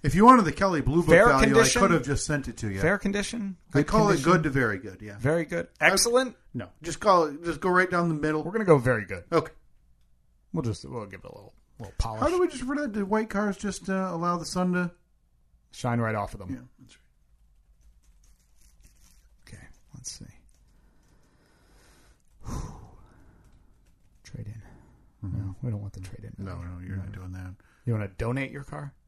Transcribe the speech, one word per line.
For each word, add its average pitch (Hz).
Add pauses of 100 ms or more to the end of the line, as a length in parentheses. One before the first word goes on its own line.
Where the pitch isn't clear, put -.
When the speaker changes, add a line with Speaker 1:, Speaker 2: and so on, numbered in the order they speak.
Speaker 1:
If 143
you 196
wanted 240
the 156
Kelly 180
Blue 143
Book 147
Speaker 2:
fair 180
Speaker 1:
value, 135
Speaker 2:
condition? 226
Speaker 1:
I 196
could 175
have 131
just 143
sent 143
it 113
to 107
you. 98
Speaker 2:
Fair 185
condition? 202 (140)
Speaker 1:
I 139
Speaker 2:
Good 147
Speaker 1:
call 214
Speaker 2:
condition? 160
Speaker 1:
it 175
good 175
to 151
very 117
good, 95
yeah. 104
Speaker 2:
Very 151
good. 170 (140)
Speaker 1:
I 151
Speaker 2:
Excellent? 233 (180)
Speaker 1:
No. 110 (140)
Just 160
call 185
it, 147
just 160
go 185
right 180
down 175
the 160
middle. 156
Speaker 2:
We're 180
gonna 220
go 156
very 120
good. 92
Speaker 1:
Okay. 156 (1000)
Speaker 2:
We'll 165
just, 110
we'll 120
give 92
it -
a -
little, 98 (240)
little 107
polish. 110
Speaker 1:
How 302
do 359
we 359
just, 254
for 262
that, 294
do 202
white 220
cars 202
just, 196
uh, 190
allow 175
the 160
sun 180
to 175 (760)
Speaker 2:
Shine 120
right 110
off 101
of 104
them. 92
Speaker 1:
Yeah, 90 (200)
that's - (2500)
right. -
Speaker 2:
Okay, - (280)
let's 120
see. - (2250)
<sighs> - (1700)
Trade -
in. 110 (680)
Speaker 1:
Mm-hmm. 87
Speaker 2:
No, 98
we 127
don't 104
want 101
the 90
trade 101
in. 98
Speaker 1:
No, 92
Speaker 2:
value. 87
Speaker 1:
no, 90
you're 98
Speaker 2:
No. 95
Speaker 1:
not 98
doing 92
that. 92 (300)
Speaker 2:
You 120
wanna 104
donate 123
your 139
car? 143 (140)